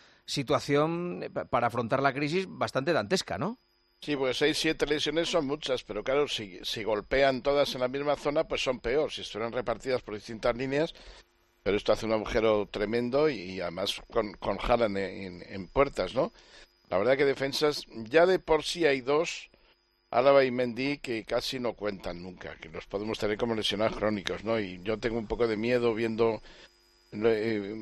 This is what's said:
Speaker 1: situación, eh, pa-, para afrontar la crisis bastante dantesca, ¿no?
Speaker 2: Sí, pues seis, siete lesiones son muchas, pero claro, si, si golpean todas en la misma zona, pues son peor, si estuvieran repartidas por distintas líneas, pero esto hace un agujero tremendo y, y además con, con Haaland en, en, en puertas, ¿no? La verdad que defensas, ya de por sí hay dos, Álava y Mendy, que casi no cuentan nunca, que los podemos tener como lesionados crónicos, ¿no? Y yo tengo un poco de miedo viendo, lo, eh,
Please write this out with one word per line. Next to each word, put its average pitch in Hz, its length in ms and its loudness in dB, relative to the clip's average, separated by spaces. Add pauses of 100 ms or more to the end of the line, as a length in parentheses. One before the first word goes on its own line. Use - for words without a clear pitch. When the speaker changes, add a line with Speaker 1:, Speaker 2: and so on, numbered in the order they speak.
(260)
Speaker 1:
situación, 156 1000 0
eh, 127 60 -8
pa-, 87 160 -6
para 120 220 2
afrontar 123 340 0
la 139 120 2
crisis 151 340 -2
bastante 131 460 -2
dantesca, 107 440 0
¿no? 185 200 -6 (440)
Speaker 2:
Sí, 147 160 -4
pues 127 200 0
seis, 151 200 2
siete 156 280 0
lesiones 151 440 0
son 165 180 2
muchas, 139 360 -2
pero 104 200 -6
claro, 135 240 2
si, 98 360 -8
si 113 200 -4
golpean 127 580 2
todas 143 340 2
en 127 60 -6
la 127 60 2
misma 143 280 -2
zona, 143 300 0
pues 139 160 -4
son 127 180 -2
peor, 123 320 0
si 101 100 -10
estuvieran 110 320 -6
repartidas 120 480 -2
por 107 140 -10
distintas 117 420 -2
líneas, 139 360 0 (680)
pero 101 140 2
esto 107 160 2
hace 107 120 0
un 110 80 -2
agujero 107 560 2
tremendo 120 600 0
y, 131 100 -2
y 92 220 -8
además 87 400 -4 (100)
con, 107 220 -2
con 101 280 -4
Haaland 117 360 2
en, 98 240 -6 (200)
en, - 20 -16 (100)
en 98 140 -8
puertas, 120 480 0
¿no? 160 180 0 (560)
La 90 80 2
verdad 117 200 4
que 143 80 4
defensas, 139 600 0 (240)
ya 160 160 8
de 185 140 4
por 156 240 0
sí 170 220 0
hay 139 160 4
dos, 147 480 0 (640)
Álava 139 320 8
y 131 80 4
Mendy, 127 480 -2
que 113 240 -4
casi 123 360 -2
no 117 140 -2
cuentan 95 480 -6
nunca, 87 360 -12
que - 120 -16
los 85 160 -12
podemos 104 320 -4
tener 107 200 0
como 117 180 0
lesionados 107 420 0
crónicos, 95 460 -2
¿no? 113 160 0
Y 90 240 -6
yo 107 160 -2
tengo 113 180 -2
un 107 100 -4
poco 113 200 0
de 110 100 0
miedo 120 380 2
viendo, 113 460 0 (720)
lo, 107 180 2
eh, 107 500 0